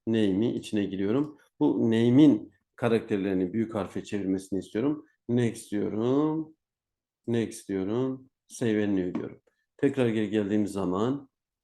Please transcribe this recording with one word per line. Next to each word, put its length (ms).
name'i 480
içine 300
giriyorum. 520
Bu 220
name'in 720
karakterlerini 800
büyük 220
harfe 280
çevirmesini 560
istiyorum. 460
Next 420
diyorum. 840
Next 420
diyorum. 600
Save 360
and 120
new 180
diyorum. 280
Tekrar 300
geri 220
geldiğim 380
zaman, 640